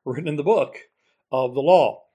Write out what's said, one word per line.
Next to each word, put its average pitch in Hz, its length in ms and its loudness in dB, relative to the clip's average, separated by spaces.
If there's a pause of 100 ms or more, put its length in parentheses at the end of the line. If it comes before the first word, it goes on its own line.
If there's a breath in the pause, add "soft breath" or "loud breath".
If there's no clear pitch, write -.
written 143 240 -8
in 151 80 -4
the 143 60 -4
book 170 360 -2 (520)
of 127 240 -4
the 139 60 -4
law 156 440 2 (100)